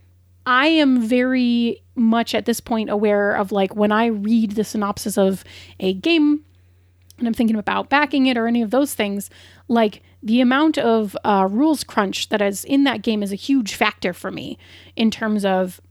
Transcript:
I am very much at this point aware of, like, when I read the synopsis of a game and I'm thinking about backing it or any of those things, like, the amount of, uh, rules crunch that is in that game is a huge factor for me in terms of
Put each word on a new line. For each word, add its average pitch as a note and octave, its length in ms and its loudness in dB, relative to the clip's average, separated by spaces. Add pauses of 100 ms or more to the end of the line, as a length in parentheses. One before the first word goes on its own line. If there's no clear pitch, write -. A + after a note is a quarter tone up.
(440)
I B3+ 220 2
am D4 340 4
very A#3+ 800 0 (160)
much A3+ 380 2
at G3+ 100 -2
this A#3 160 -2
point A3 300 -4
aware G3+ 440 2
of, G3+ 180 -2
like, G3 220 0
when G#3 160 2
I A3 160 2
read A3 440 0
the G#3 140 -2
synopsis G#3 520 -6
of F#3+ 280 0 (360)
a F#3+ 140 -2
game D4+ 500 2 (760)
and A#3+ 80 -4
I'm A3+ 60 -2
thinking A3 240 0
about G3 320 -4
backing C#4+ 380 2
it B3+ 100 0
or A3+ 100 -2
any A#3+ 140 0
of G#3+ 100 -2
those C#4 220 0
things, G3+ 380 -6 (380)
like, A3+ 340 0 (200)
the A#3+ 200 2
amount C#4 340 2
of, A3+ 480 0
uh, F#3+ 260 2
rules C#4 340 0
crunch - 440 -4
that G#3+ 140 0
is G3+ 220 -2
in C#4 200 2
that A#3 160 -2
game G#3+ 220 -2
is G3 100 -6
a G3+ 40 -8
huge C4 400 -2
factor G#3 360 -2
for F#3 180 -12
me - 280 -12 (380)
in A3+ 140 2
terms G#3+ 360 -4
of F#3 340 -2 (100)